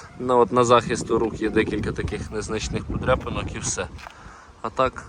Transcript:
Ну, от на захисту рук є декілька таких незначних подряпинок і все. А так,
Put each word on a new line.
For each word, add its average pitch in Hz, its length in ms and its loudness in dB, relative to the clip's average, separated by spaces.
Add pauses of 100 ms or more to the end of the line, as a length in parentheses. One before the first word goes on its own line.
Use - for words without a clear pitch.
(200)
Ну, 127 200 4
от 117 120 6
на 123 120 6
захисту 117 560 4
рук 110 220 -2
є 110 80 0
декілька 104 420 0
таких 101 400 -6
незначних 107 540 -6
подряпинок 110 680 -2
і 107 40 -8
все. - 280 -4 (760)
А 113 80 -6
так, 131 400 0